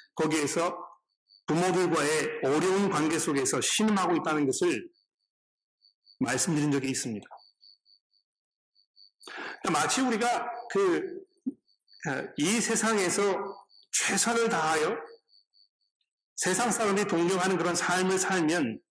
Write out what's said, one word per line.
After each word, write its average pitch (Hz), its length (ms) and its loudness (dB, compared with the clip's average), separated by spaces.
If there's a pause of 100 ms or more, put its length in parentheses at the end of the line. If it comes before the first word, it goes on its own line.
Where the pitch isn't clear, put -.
(160)
거기에서 156 640 0 (680)
부모들과의 160 1000 2
어려운 185 440 2
관계 156 300 0
속에서 139 420 0
신음하고 190 560 2
있다는 151 280 0
것을 131 420 0 (1300)
말씀드린 143 520 0
적이 135 180 0
있습니다. 117 380 -6 (2250)
그러니까 156 200 0
마치 254 200 0
우리가 240 460 0 (240)
그, 185 480 0 (880)
아, 135 160 -4 (140)
이 185 240 0
세상에서 202 760 0 (540)
최선을 233 580 0
다하여 160 480 0 (1400)
세상 202 360 0
사람들이 202 360 0
동경하는 180 500 2
그런 170 180 0
삶을 185 440 0
살면 160 600 0 (120)